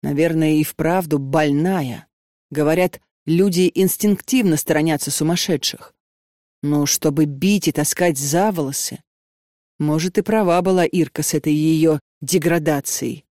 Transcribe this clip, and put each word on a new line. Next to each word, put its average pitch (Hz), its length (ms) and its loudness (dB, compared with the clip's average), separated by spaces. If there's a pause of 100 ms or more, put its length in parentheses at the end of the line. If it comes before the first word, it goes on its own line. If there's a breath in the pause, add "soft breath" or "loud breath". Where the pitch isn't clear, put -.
Наверное, 156 540 2
и 151 60 2
вправду 156 560 -2
больная. 147 880 -2 (440)
Говорят, 156 500 0 (260)
люди 175 480 2
инстинктивно 190 800 2
сторонятся 151 540 0
сумасшедших. - 840 -4 (680)
Но 147 240 0
чтобы 151 400 0
бить 175 420 0
и 151 40 -2
таскать 160 440 0
за 151 340 0
волосы... 143 500 -6 (760)
Может, 156 380 -2
и 208 60 0
права 185 400 2
была 185 240 2
Ирка 160 360 -2
с - 120 -4
этой 151 180 0
её 156 480 2 (220)
деградацией. 151 1040 -2 (120)